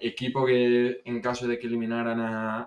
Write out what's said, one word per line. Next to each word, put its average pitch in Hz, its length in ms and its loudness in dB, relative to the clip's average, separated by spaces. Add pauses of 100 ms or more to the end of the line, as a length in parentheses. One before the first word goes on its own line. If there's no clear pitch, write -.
equipo 127 460 -2
que 123 580 4
en 120 160 -6
caso 123 260 -2
de 120 120 0
que 120 80 -8
eliminaran 117 540 -2
a, 110 460 -4